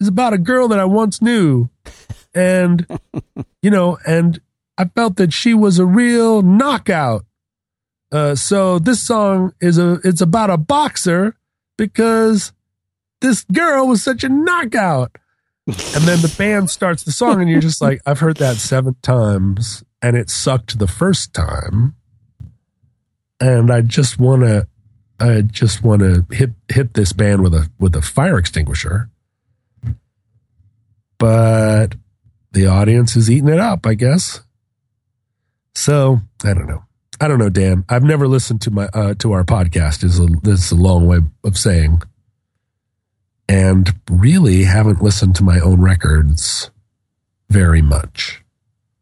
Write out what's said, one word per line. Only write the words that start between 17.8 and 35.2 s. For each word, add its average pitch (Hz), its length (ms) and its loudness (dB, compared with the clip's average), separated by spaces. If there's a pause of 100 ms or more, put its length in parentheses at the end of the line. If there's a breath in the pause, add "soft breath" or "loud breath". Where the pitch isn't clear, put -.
like, 135 240 0
"I've 143 140 -2
heard 160 180 -2
that 127 180 -2
seven 131 460 -4
times 104 800 -2 (160)
and 123 160 0
it 117 140 -4
sucked - 480 -4
the 101 100 -2
first - 460 -2
time. 113 600 -2 (1400)
And 123 320 2
I 117 120 2
just 120 360 -2
wanna, 123 480 2 (540)
I 113 220 2
just 107 420 -2
wanna 95 460 2
hit, 131 200 0 (180)
hit 131 260 -2
this 101 180 0
band 101 300 0
with 90 120 2
a, 78 240 0
with 90 160 0
a 76 80 -2
fire 143 360 -2
extinguisher." 82 720 -4 (2000)
But 110 760 2 (580)
the 95 140 2
audience 107 500 2
is 113 140 2
eating 139 180 2
it 160 120 2
up, 208 260 -2
I 110 80 0
guess. 127 460 -2 (1300)